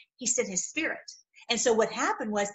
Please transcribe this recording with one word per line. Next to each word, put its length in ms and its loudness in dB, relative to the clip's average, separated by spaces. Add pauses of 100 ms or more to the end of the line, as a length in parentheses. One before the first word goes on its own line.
(160)
he 100 -10
sent 220 0
his 220 -4
spirit. 420 -4 (380)
And 120 0
so 100 4
what 200 4
happened 400 -2
was, 240 2